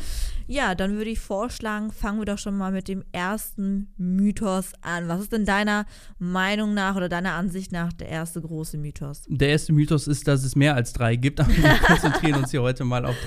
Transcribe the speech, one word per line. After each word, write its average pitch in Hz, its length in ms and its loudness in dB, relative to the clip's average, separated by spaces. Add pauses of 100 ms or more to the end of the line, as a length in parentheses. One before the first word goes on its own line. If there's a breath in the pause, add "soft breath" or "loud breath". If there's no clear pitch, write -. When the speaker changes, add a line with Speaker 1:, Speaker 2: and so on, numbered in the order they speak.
(500 loud breath)
Speaker 1:
Ja, 240 260 0
dann 196 200 -2
würde 214 140 -4
ich 226 100 -4
vorschlagen, 214 720 -6
fangen 214 280 -4
wir 208 60 -4
doch 202 120 -2
schon 202 200 -6
mal 190 140 -2
mit 190 160 -4
dem 190 240 -6
ersten 196 880 -4
Mythos 190 840 0
an. 170 300 -6
Was 175 100 0
ist 208 140 -6
denn 220 100 0
deiner 208 420 2 (340 loud breath)
Meinung 190 540 0
nach 196 220 0
oder 180 140 -2
deiner 175 240 -2
Ansicht 185 400 -4
nach 170 180 -2
der - 160 -12
erste 165 320 -6
große 160 380 -8
Mythos? 147 500 -8
Speaker 2:
Der 139 220 4
erste 156 240 4
Mythos 147 340 4
ist, 147 180 -2
dass 139 200 4
es 127 100 -4
mehr 143 200 6
als 120 180 -2
drei 117 240 2
gibt, 135 240 0
aber - 80 6
wir 165 200 8
<laughs> - 160 6
konzentrieren - 580 4
uns 131 80 -2
hier 131 100 0
heute 127 240 0
mal 123 200 0
auf 123 220 -2